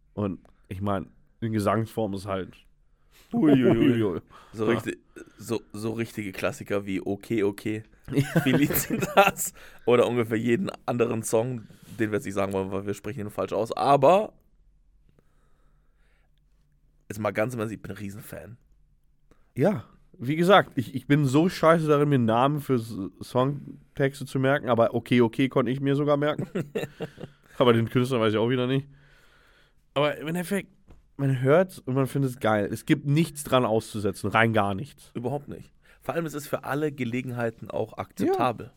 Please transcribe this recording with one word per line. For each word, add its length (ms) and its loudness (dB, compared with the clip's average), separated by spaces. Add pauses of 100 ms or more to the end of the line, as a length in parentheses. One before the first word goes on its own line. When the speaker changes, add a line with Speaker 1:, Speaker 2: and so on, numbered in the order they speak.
(140)
Speaker 1:
Und 260 -4 (280)
ich 140 -10
meine, 260 -2 (320)
in 140 -4
Gesangsform 600 0
ist 120 -10
halt 300 -8 (760)
Speaker 2:
Ui, 180 4
ui, 140 6
ui. 120 6
Speaker 1:
Ui, 260 4
ui. 180 -2 (320)
Speaker 2:
So 120 -4
Speaker 1:
Ja. 60 2
Speaker 2:
richtig, 260 -2 (400)
so, 240 -6 (120)
so 200 -6
richtige 380 -8
Klassiker 560 -4
wie 140 -2
Okay, 420 -2
okay, 400 -4 (280)
Speaker 1:
Ja. 120 0 (180)
Speaker 2:
Felicitas 1120 0 (320)
oder 220 4
ungefähr 300 -2
jeden 340 0 (160)
anderen 360 -2
Song, 440 -2 (320)
den 120 0
wir 60 0
jetzt 80 -4
nicht 100 -8
sagen 180 -2
wollen, 180 -2
weil 160 -6
wir 80 -4
sprechen 260 -10
ihn 80 -8
falsch 240 -6
aus. 180 -2
Aber 640 4 (2750)
jetzt 100 -12
mal 120 0
ganz 220 -2
im 60 -6
Ernst, 140 -4
ich 80 -12
bin 100 -12
ein 60 -12
Riesenfan. 600 -12 (1000)
Speaker 1:
Ja, 280 2 (340)
wie 180 -2
gesagt, 400 6
ich, 200 -4
ich 120 -8
bin 180 6
so 240 4
scheiße 380 4
darin, 220 4
mir 100 4
Namen 420 2
für 140 0
S-, 220 -4 (240)
Songtexte 1040 -4
zu 140 -4
merken, 300 2
aber 240 4
Okay, 280 4
okay 280 2
konnte 220 0
ich 100 -4
mir 140 0
sogar 220 2
merken. 360 -2
Speaker 2:
<laughs> 1040 -10
Speaker 1:
Aber 160 6
den 160 2
Künstler 320 0
weiß 100 2
ich 80 0
auch 100 0
wieder 180 0
nicht. 200 -2 (1080)
Aber 240 0
im 100 -10
Endeffekt, 420 -4 (480)
man 240 0
hört's 380 2
und 140 -6
man 140 0
findet 240 -2
es 80 -14
geil. 320 2
Es 140 -10
gibt 200 0
nichts 380 0
dran 220 2
auszusetzen, 640 -2
rein 240 4
gar 220 2
nichts. 380 -14
Speaker 2:
Überhaupt 360 -6
nicht. 240 -16 (260)
Vor 160 -8
allem, 100 -2
es 100 -8
ist 120 -10
für 160 -4
alle 300 -2
Gelegenheiten 760 -6
auch 280 -6
akzeptabel. 720 -2
Speaker 1:
Ja, 100 -20